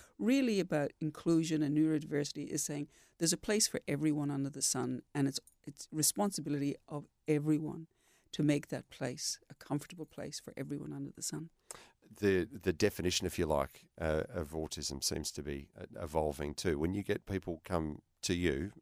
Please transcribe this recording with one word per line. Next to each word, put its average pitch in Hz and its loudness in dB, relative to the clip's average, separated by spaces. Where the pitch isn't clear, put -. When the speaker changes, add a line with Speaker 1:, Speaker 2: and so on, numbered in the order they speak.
Speaker 1:
really 233 4
about 151 0
inclusion 160 2
and 147 2
neurodiversity 151 2
is 156 -2
saying 147 -4
there's 170 4
a 170 2
place 214 2
for - -4
everyone 147 2
under 139 -2
the - -10
sun, 127 0
and 139 4
it's, 135 -4
it's - -14
responsibility 151 0
of 147 -10
everyone 151 2
to - -2
make 147 4
that 127 -8
place - -4
a - -18
comfortable 151 -6
place - -10
for - -14
everyone 143 -6
under 139 -8
the - -18
sun. 156 -6
Speaker 2:
The, 95 6
the 92 0
definition, 90 2
if - -4
you 87 2
like, 73 0
uh, 78 2
of 78 -4
autism 76 -6
seems 80 -2
to 73 -8
be, 71 -8
uh, 92 -12
evolving 76 -2
too. 80 0
When 87 0
you 101 -2
get - -4
people 90 -6
come 78 -4
to 95 0
you 87 0